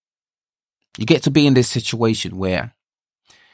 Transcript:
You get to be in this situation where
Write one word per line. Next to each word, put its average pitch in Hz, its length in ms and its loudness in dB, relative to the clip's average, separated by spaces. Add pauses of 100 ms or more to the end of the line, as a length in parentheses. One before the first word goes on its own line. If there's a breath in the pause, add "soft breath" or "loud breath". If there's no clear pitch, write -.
(960)
You 110 80 -6
get 143 180 2
to 147 80 0
be 147 140 4
in 139 100 4
this 123 140 4
situation 113 680 -4
where 92 360 -4 (800 soft breath)